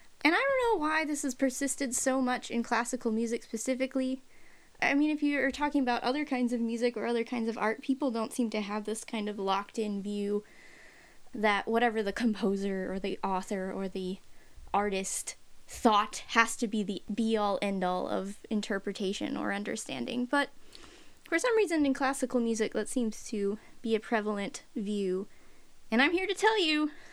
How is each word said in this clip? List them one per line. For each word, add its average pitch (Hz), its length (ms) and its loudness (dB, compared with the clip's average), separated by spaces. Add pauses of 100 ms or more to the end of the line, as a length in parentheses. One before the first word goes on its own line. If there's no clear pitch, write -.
(240)
And 311 120 6
I - 20 4
don't 508 420 4
know 302 60 0
why 311 180 2
this 294 200 -2
has 269 100 0
persisted 269 600 0
so 262 260 2
much 247 300 -2
in 233 100 0
classical 240 500 0
music 226 300 0
specifically. 262 800 -2 (640)
I - 100 4
mean, 294 160 4
if 302 140 0
you're 285 280 2
talking 285 300 0
about 240 220 0
other 285 220 0
kinds 247 280 0
of 233 80 0
music 233 340 0
or 226 120 -2
other 233 160 0
kinds 233 260 -2
of 226 80 -4
art, 220 240 0
people 269 300 0
don't 220 220 -2
seem 226 180 0
to 214 100 0
have 208 240 -4
this 214 180 -4
kind 208 240 -4
of 208 120 -4
locked-in 202 640 -2
view 208 400 -2 (920)
that 208 320 2
whatever 226 360 2
the 196 100 -2
composer 196 800 0
or 196 60 -4
the 196 240 -2
author 190 480 -2
or 196 160 -4
the 185 320 -4 (520)
artist 196 640 0 (320)
thought 214 600 4
has 233 280 4
to 233 120 -2
be 214 160 0
the 185 180 -4 (100)
be-all, 208 480 2
end-all 185 480 0
of 196 300 -4 (140)
interpretation 202 840 -2
or 208 160 -2
understanding. 214 720 -4
But 285 240 0 (760)
for 330 120 2
some 466 180 4
reason 320 300 4
in 269 80 4
classical 262 440 0
music, 226 340 0
that 214 140 -2
seems 226 420 -2
to 202 280 0 (240)
be 226 140 0
a 214 40 2
prevalent 208 600 -2 (140)
view. 196 520 -2 (600)
And 233 140 6
I'm 320 80 4
here 370 160 2
to 392 80 0
tell 427 280 4
you, 302 280 4 (220)